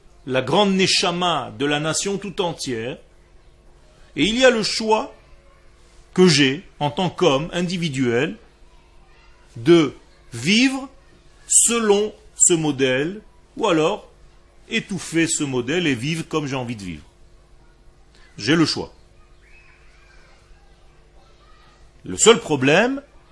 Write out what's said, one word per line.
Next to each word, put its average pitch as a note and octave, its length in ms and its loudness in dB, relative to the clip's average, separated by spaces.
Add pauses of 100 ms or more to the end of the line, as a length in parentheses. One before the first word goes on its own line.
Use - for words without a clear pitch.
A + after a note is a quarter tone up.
(260)
la B2+ 160 0
grande F#3+ 320 2
neshama F3 840 0
de C3+ 60 -4
la D3 140 0
nation D#3+ 400 -4
tout G3+ 220 -10
entière, C3+ 580 -6 (1160)
et C#3 80 0
il A3 120 0
y C4 80 2
a B3+ 60 8
le A3+ 140 0
choix A3 500 -2 (1000)
que F#3 140 6
j'ai C#3 380 2 (160)
en D3 100 -2
tant F#3 180 -2
qu'homme D#3 440 0
individuel E3 840 -2 (1200)
de C#3+ 380 4 (380)
vivre A3+ 560 2 (600)
selon G#3+ 640 2 (240)
ce - 160 2
modèle, D3 680 0 (360)
ou A3+ 100 -4
alors F3 420 0 (600)
étouffer E3 580 -4
ce - 180 -4
modèle C#3 420 -2
et C#3 80 0
vivre D3+ 340 -6
comme D3+ 180 -4
j'ai C3+ 100 -6
envie B2 200 -8
de G2+ 60 -14
vivre. D#2+ 200 -12 (1300)
J'ai A2+ 180 0
le E3 120 2
choix. - 260 -6 (3000)
Le F#2 120 -10
seul A3 220 6
problème, E3 640 2 (300)